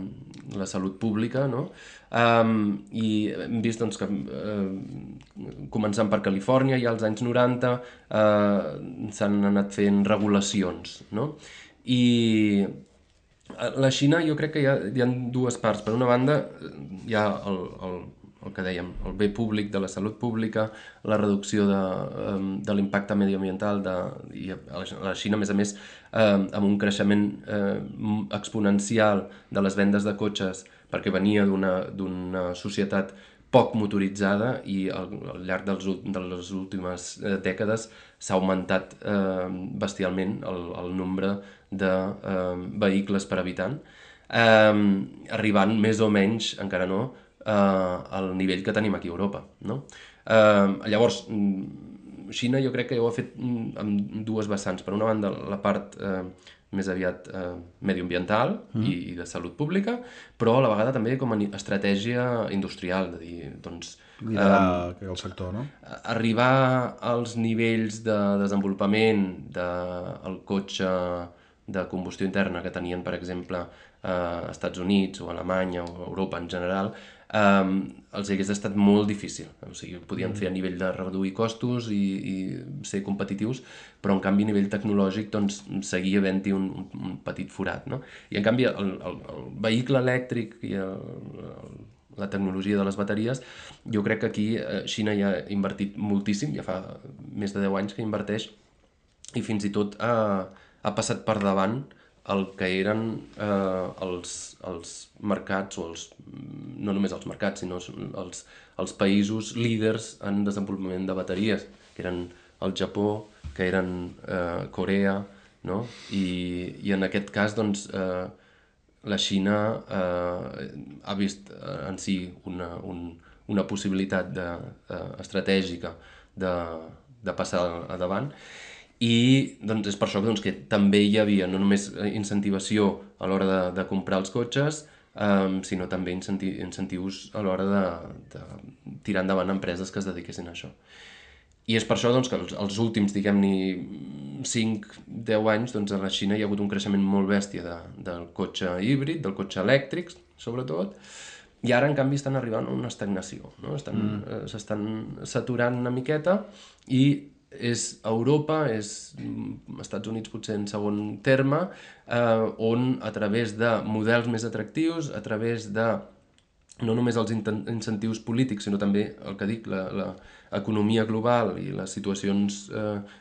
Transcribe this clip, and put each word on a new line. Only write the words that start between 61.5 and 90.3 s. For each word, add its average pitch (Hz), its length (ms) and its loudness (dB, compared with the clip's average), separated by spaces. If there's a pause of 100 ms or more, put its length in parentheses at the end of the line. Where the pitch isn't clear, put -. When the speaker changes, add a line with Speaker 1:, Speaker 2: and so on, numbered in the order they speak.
Speaker 1:
estratègia 104 1040 0
industrial, 92 600 -2
de 85 60 -10
dir, 82 420 -12
doncs, 85 380 -12 (220)
Speaker 2:
Liderar 98 800 4
Speaker 1:
em, 95 100 -10
Speaker 2:
el 87 60 -6
sector, 92 360 -8
no? 123 140 -6 (160)
Speaker 1:
a-, - 180 -14 (120)
arribar 123 880 4
als 117 360 -2
nivells 113 680 2
de 101 340 2
desenvolupament 98 1120 2
del 90 920 -6
cotxe 98 420 -2 (800)
de 92 220 -4
combustió 92 380 -4
interna 90 360 0
que 90 80 -4
tenien, 90 320 -4
per 90 120 -4
exemple, 87 520 -6 (360)
a 87 480 -2
Estats 90 280 -6
Units 95 420 2
o 87 80 -8
a 85 40 -6
Alemanya 90 500 -2
o 87 220 -10
a 92 40 -10
Europa 90 300 -4
en 85 100 -8
general, 92 460 -2 (380)
em, 95 600 4 (200)
els 101 180 -4
hagués 95 200 0
estat 98 240 -2
molt 101 320 8
difícil. 101 400 -6 (240)
O - 40 -16
sigui, - 200 -12
ho 87 60 -14
podien 95 320 -6
Speaker 2:
Mm. - 20 -4
Speaker 1:
fer 98 140 -2
a - 20 -2
nivell 92 280 -4
de 95 120 0
reduir 95 420 -2
costos 113 600 -2
i, 101 100 2 (160)
i 95 160 -4 (480)
ser 98 220 -4
competitius, 101 580 -2 (400)
però, 98 120 4
en 92 60 2
canvi, 98 220 4
a 107 40 4
nivell 101 220 4
tecnològic, 101 640 2
doncs, 101 320 0 (200)
seguia 95 360 2
havent-hi 95 340 2
un, 95 120 2 (100)
un, 95 140 -10 (120)
un 95 180 -8
petit 92 300 -8
forat, - 380 -6
no? - 140 -6 (300)
I, 101 80 -2
en 101 40 0
canvi, 123 220 4
el, 104 100 4
el, 92 460 -4 (100)
el 69 140 -10 (160)
vehicle 120 400 2
elèctric 127 600 -2